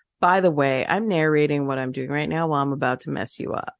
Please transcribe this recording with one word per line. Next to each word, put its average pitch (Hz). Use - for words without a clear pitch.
"By 180
the 185
way, 139
I'm 214
narrating 151
what 135
I'm 131
doing 135
right 151
now 160
while 143
I'm 139
about 131
to 151
mess -
you -
up." -